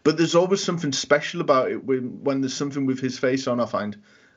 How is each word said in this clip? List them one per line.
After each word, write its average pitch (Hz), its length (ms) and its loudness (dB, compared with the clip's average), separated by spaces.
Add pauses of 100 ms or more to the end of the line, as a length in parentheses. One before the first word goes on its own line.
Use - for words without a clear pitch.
but 156 120 4
there's 160 200 2
always 185 280 4
something 165 300 -2
special - 480 0
about 131 280 2
it 107 140 -6
when, 123 400 -4
when 135 160 0
there's 131 140 -2
something 143 320 -4
with 131 160 0
his 123 180 -4
face 131 260 0
on, 123 140 0
I 117 60 2
find. 104 320 -4 (400)